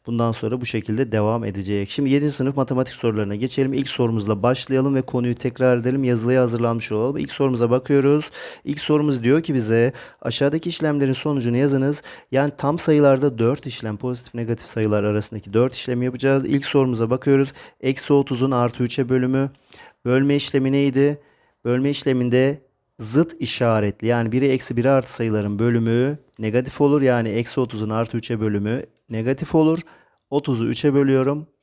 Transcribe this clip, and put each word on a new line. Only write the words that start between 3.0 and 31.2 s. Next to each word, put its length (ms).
geçelim. 380
İlk 160
sorumuzla 540
başlayalım 520
ve 80
konuyu 320
tekrar 420
edelim. 280
Yazılıya 380
hazırlanmış 500
olalım. 240
İlk 160
sorumuza 380
bakıyoruz. 600
İlk 160
sorumuz 420
diyor 200
ki 120
bize, 380
"Aşağıdaki 460
işlemlerin 440
sonucunu 440
yazınız." 460
Yani 240
tam 220
sayılarda 600
dört 280
işlem, 300
pozitif 380
negatif 320
sayılar 380
arasındaki 480
dört 220
işlemi 300
yapacağız. 420
İlk 180
sorumuza 460
bakıyoruz. 420
Eksi 320
otuzun 380
artı 320
üçe 260
bölümü. 420
Bölme 320
işlemi 360
neydi? 480
Bölme 260
işleminde 720
zıt 420
işaretli, 640
yani 260
biri 160
eksi 280
biri 140
artı 240
sayıların 440
bölümü 600
negatif 420
olur. 220
Yani 260
eksi 320
otuzun 300
artı 260
üçe 240
bölümü 420
negatif 440
olur. 240
Otuzu 360
üçe 280
bölüyorum. 520